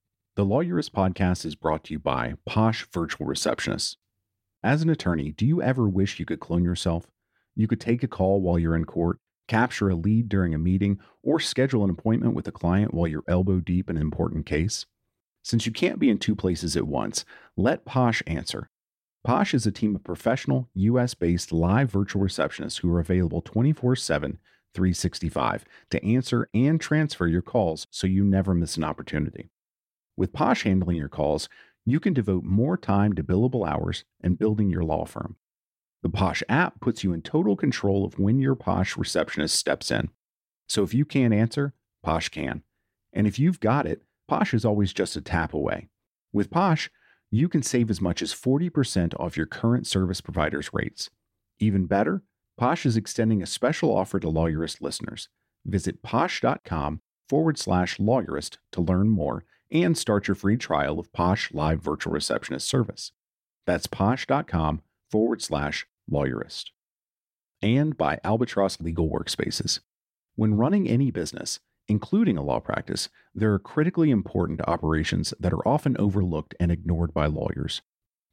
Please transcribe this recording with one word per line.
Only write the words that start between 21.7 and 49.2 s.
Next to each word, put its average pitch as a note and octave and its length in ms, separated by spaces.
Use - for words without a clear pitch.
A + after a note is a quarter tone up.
virtual G2 320
receptionists - 580
who F2 120
are F2 80
available E2+ 400
twenty-four B2+ 560
seven, D2 420
three F#2 180
sixty-five D2+ 720
to - 140
answer A#2+ 500
and C#3+ 260
transfer D3+ 460
your E2+ 160
calls F2 480
so - 160
you F#2+ 180
never G2 300
miss E2+ 220
an D#2+ 80
opportunity. - 680
With - 160
Posh F#3 320
handling F#2 320
your D2 120
calls, D2 400
you B2+ 140
can F#3+ 140
devote G2+ 320
more A#2+ 320
time G2+ 380
to E2+ 100
billable G#2 440
hours D#2+ 360
and F2+ 180
building G#2+ 320
your F2 140
law D#2+ 200
firm. - 320
The F#2 60
Posh F2 400
app D3+ 320
puts - 240
you F#2 80
in E2+ 100
total F#3+ 340
control G2+ 480
of F#2 140
when A2 220
your C3+ 160
Posh F#2+ 400
receptionist - 580
steps - 360
in. A1+ 200
So A2 140
if F#2 120
you C#3 100
can't B2+ 280
answer, A2+ 420
Posh E2 260
can. - 340
And G#2 140
if G2+ 120
you've D#3+ 220
got B2+ 260
it, - 160
Posh - 240
is A2 120
always G#2 280
just - 240
a D#2+ 40
tap E2 340
away. C#2+ 340
With G2+ 180
Posh, E3+ 400
you C#3+ 140
can D#3 140
save A#2+ 280
as F2 100
much F2+ 200
as - 140
forty D3 340
percent F#2+ 500
off E2 200